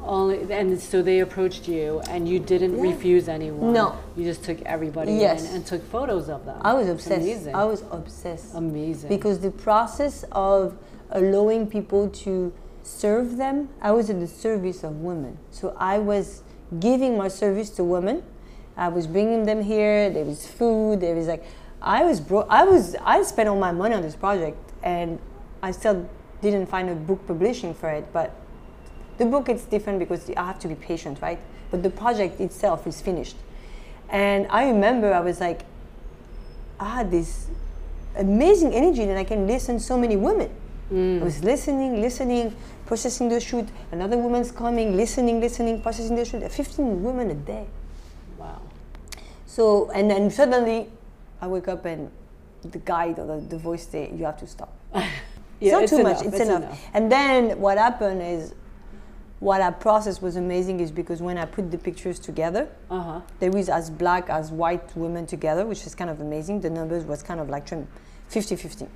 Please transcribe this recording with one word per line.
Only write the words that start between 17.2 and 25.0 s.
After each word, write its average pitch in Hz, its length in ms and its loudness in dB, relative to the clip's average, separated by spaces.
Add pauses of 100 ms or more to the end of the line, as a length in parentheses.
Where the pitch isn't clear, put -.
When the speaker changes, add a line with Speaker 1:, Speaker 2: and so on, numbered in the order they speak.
Speaker 2:
service 208 420 0
to - 120 -2
women. 180 380 0 (560)
I 175 120 0
was 170 180 -2
bringing 214 380 2
them 214 180 0
here. 208 480 4
There 156 120 -2
was 147 220 -6
food. 214 560 2
There 170 140 0
was, 165 120 0
like, 165 160 -4 (380)
I 226 240 4
was 294 140 4
bro-, 180 280 2
I 262 160 10
was, 320 400 8
I 320 200 6
spent 220 260 2
all 202 80 2
my 185 140 2
money 196 240 2
on 185 80 0
this 151 120 -6
project, 180 440 -2 (240)
and 175 340 -2 (460)